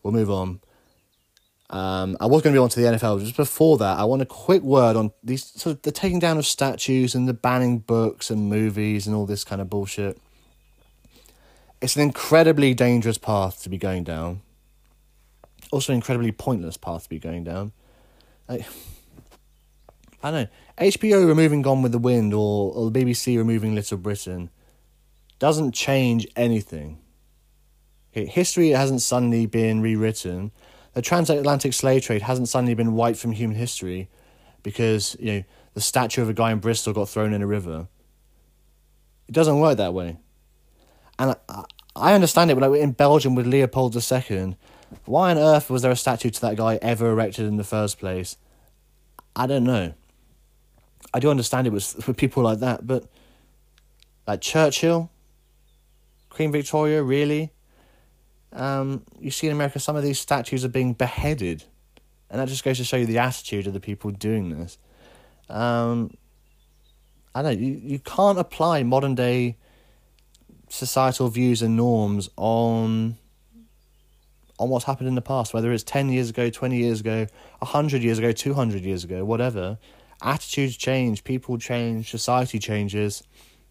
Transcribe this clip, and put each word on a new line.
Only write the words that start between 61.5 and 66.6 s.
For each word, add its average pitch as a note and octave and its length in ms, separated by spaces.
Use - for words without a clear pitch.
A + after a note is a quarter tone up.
And B2 120
that C3 80
just C3 160
goes C3 140
to B2 60
show C3 120
you A#2+ 100
the A2+ 120
attitude G#2+ 500
of G2 60
the G2 40
people G#2 320
doing G2+ 480
this. E2+ 180
Um, A#2 680